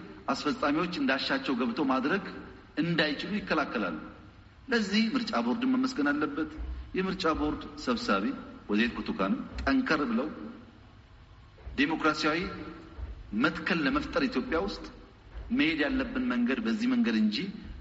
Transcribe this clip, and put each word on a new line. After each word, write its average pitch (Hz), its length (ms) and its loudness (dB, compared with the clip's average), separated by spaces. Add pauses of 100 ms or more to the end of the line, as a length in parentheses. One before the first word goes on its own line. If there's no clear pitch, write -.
(300)
አስፈጻሚዎች 147 680 0
እንዳሻቸው 135 600 0
ገብተው 123 300 0
ማድረግ 131 380 2 (540)
እንዳይችሉ 160 560 0
ይከላከላሉ። 127 640 0 (720)
ለዚህ 220 420 4
ምርጫ 240 200 0 (100)
ቦርድን 131 300 2
መመስገን 131 380 2
አለበት። 147 420 0 (420)
የምርጫ 185 320 0 (100)
ቦርድ 143 280 0 (160)
ሰብሳቢ 107 460 2 (400)
ወይዘሪት 110 280 2
ብርቱካንም - 480 0 (160)
ጠንከር 135 500 2
ብለው 117 200 0 (1500)
ዴሞክራሲያዊ 156 640 2 (960)
መትከል 165 480 2
ለመፍጠር 143 420 2
ኢትዮጵያ 147 360 0
ውስጥ - 260 -4 (640)
መሄድ 226 320 4
ያለብን 131 440 0
መንገድ 120 360 2
በዚህ 113 280 0
መንገድ 117 260 4
እንጂ 107 220 4 (440)